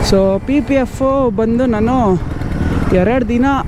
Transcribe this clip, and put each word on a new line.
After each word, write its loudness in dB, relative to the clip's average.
So, 4
ಪಿ 2
ಪಿ -2
ಎಫ್ -6
ಬಂದು 0
ನಾನು 0
ಎರಡು 0
ದಿನ 0